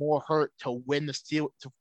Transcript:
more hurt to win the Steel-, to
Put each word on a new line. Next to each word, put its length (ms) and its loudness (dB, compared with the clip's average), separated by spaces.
more 260 2
hurt 260 2
to 220 -4
win 220 0
the 80 -4
Steel-, 460 -2
to 100 -14